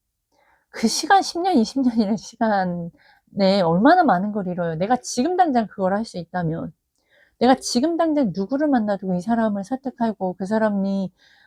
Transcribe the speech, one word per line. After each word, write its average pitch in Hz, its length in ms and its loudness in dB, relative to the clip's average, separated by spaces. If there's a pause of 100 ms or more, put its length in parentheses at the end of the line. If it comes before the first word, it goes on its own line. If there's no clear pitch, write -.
(680)
그 - 200 -2
시간, 359 340 2
십 - 180 -8
년, 370 160 0
이십 240 240 0
년이라는 226 380 0
시간에 190 1500 -2
얼마나 247 400 6
많은 202 260 2
걸 202 160 -4
잃어요. 170 280 -4
내가 202 240 0
지금 330 400 -2
당장 254 280 2
그걸 190 280 -2
할 220 100 -2
수 - 140 -10
있다면, 165 520 -4 (680)
내가 254 160 4
지금 320 420 0
당장 294 380 2
누구를 269 340 -2
만나도 208 460 0
이 180 80 -2
사람을 220 420 -2
설득하고 220 760 -4
그 196 60 -6
사람이, 196 640 0 (360)